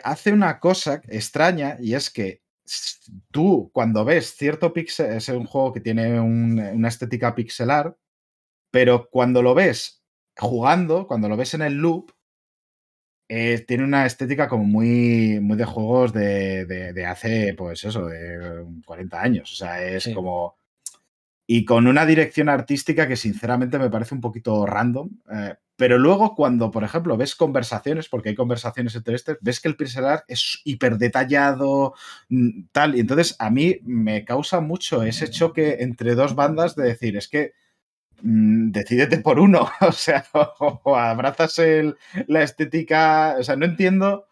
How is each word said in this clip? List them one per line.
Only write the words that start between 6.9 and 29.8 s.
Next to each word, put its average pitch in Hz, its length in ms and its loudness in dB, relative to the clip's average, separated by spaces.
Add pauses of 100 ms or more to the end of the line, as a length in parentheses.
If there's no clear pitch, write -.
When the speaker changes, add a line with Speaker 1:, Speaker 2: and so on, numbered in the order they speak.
Speaker 1:
pixelar, 135 600 -2 (760)
pero 123 400 4
cuando 123 320 2
lo 123 120 4
ves 160 480 0 (340)
jugando, 156 680 0
cuando 143 220 -2
lo 107 80 -2
ves 127 180 -4
en 156 80 -4
el 143 120 -2
loop, 160 380 -2 (1160)
eh, 117 380 0
tiene 127 180 0
una 139 220 2
estética 135 420 -2
como 110 160 0
muy, 113 760 2
muy 104 160 0
de 113 80 -2
juegos 117 480 0
de, 98 540 -2
de, 92 260 -10
de 90 140 -8
hace, 104 500 -2
pues 87 280 -10
eso, 104 220 -6
de 85 580 -12 (200)
cuarenta 87 380 -12
años. 117 300 -2
O - 40 -14
sea, 90 260 -8
es 92 220 -6
Speaker 2:
Sí. 113 100 -6
Speaker 1:
como, 90 420 -8 (880)
y 113 180 2
con 120 220 4
una 147 200 4
dirección 156 420 2
artística 143 600 0
que 127 80 -2
sinceramente 123 600 -2
me 127 120 0
parece 113 240 -4
un 131 60 -8
poquito 110 460 -2
random, 120 440 -2 (220)
eh, 101 220 -8 (220)
pero 123 220 6
luego 175 380 4
cuando, 123 340 2
por 107 140 -4
ejemplo, 160 320 -2
ves 127 180 -2
conversaciones, 139 760 -2
porque 107 220 -6
hay 107 60 -4
conversaciones 120 600 -4
entre 117 200 -4
este, 151 240 -8
ves 120 200 -2
que - 80 -4
el 151 80 -2
pixel 131 300 -6